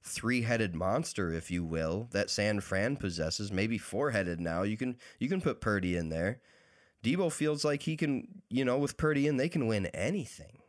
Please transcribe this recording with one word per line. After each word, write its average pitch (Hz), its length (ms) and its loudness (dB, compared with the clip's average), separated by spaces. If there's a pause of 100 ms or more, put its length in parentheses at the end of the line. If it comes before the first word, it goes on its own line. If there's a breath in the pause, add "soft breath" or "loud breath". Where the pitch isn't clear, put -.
three-headed 113 720 0
monster, 95 580 0
if 82 180 -4
you 87 140 0
will, 82 480 -2
that 101 180 0
San 104 300 2
Fran 101 360 0
possesses, 92 540 -2
maybe 104 280 0
four-headed 98 600 0
now, 85 220 0
you 104 140 0
can, 127 200 -4 (220 loud breath)
you 127 100 -2
can 180 120 0
put 160 200 -2
Purdy 90 360 2
in 82 120 -2
there. 87 320 -2 (640 soft breath)
Debo 165 300 0
feels 151 320 0
like 147 180 0
he 160 140 -2
can, 143 520 -2
you 131 160 0
know, 127 140 4
with 143 180 0
Purdy 147 300 4
in, 147 100 4
they 135 120 2
can 160 180 2
win 104 200 2
anything. 120 720 -4 (100)